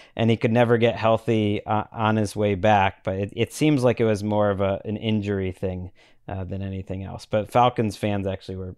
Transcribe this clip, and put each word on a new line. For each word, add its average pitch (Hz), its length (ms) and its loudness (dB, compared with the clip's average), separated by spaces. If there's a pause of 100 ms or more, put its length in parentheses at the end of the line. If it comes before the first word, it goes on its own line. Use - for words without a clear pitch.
(160)
and 113 160 2
he 110 60 4
could 120 140 0
never 117 280 4
get 113 160 2
healthy, 107 680 0
uh, 107 280 -2
on 110 240 0
his 107 200 -2
way 104 200 0
back. 98 480 2
But 95 140 -4
it, 101 180 -4
it 110 180 -2
seems 151 300 2
like 120 160 2
it 117 60 2
was 107 180 0
more 104 260 2
of 98 100 -2
a, 98 260 -2
an 104 120 -6
injury 101 540 -2
thing, 90 400 -8 (360)
uh, 95 180 -8
than 95 180 -8
anything 95 400 -8
else. - 240 -14
But 107 240 -4
Falcons 120 440 2
fans 101 300 -2
actually 95 300 -8
were, 92 220 -12